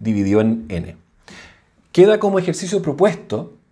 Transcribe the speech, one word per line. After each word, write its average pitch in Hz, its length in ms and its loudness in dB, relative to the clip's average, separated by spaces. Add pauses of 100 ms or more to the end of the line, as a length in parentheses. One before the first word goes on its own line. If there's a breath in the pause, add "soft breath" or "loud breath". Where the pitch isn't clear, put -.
dividido 104 400 0
en 113 280 0
n. 85 280 -8 (960 loud breath)
Queda 208 260 6
como 196 220 0
ejercicio 175 420 -4
propuesto, 160 680 -2 (200)